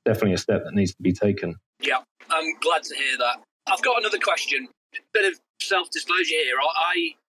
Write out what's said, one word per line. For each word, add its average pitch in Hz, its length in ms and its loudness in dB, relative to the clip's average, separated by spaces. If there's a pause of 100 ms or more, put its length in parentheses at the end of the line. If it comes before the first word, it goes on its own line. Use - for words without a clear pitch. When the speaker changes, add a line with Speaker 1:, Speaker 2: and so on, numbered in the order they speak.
Speaker 1:
definitely 104 280 2
a 87 40 0
step - 260 0
that - 100 -10
needs 98 220 2
to - 60 -20
be 90 100 2
taken. 95 440 -2 (260)
Speaker 2:
Yeah, 131 160 0 (320)
I'm 160 320 -2
glad 160 220 2
to 143 120 -12
hear 135 220 -2
that. 120 240 0 (260)
I've 185 140 0
got 240 180 2
another 208 180 0
question. 147 500 0 (460)
Bit 196 200 4
of - 60 -18 (220)
self-disclosure 180 680 0
here. 147 300 0
I, 165 540 0 (160)